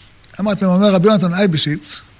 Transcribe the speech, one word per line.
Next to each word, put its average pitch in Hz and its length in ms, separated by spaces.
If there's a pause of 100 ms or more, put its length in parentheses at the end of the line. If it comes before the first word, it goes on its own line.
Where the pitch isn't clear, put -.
(400)
אמרתי 202 240
להם, 185 100
אומר 202 180
רבי 190 160
יונתן 185 260
אייבשיץ, 160 640 (200)